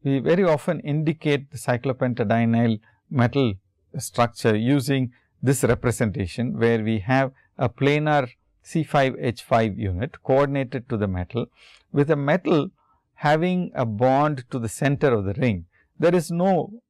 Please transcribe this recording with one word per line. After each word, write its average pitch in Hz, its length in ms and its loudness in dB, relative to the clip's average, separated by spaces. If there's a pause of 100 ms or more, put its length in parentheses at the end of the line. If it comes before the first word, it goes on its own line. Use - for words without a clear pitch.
we 139 140 0
very 165 260 2
often 156 360 0
indicate 151 680 -2
the 127 80 -14
cyclopentadienyl 117 1200 0 (320)
metal 123 440 2 (440)
structure 117 560 0
using 127 580 0 (300)
this 135 220 2
representation, 113 960 -2
where 113 240 2
we 110 160 0
have 131 340 0 (240)
a 123 140 0
planar 147 580 0 (340)
C - 200 -4
five 135 360 0
H - 240 -4
five 113 360 0
unit 101 440 -6
coordinated 139 680 0
to 117 80 -2
the 104 100 0
metal, 92 380 -4 (460)
with 143 180 0
a 151 60 4
metal 151 540 0 (440)
having 170 600 0
a 127 120 -2
bond 131 640 0
to 135 80 -6
the 113 100 -6
center 139 460 0
of 101 100 0
the 98 100 -2
ring. 113 300 0 (340)
There 170 160 2
is 175 160 0
no 180 600 0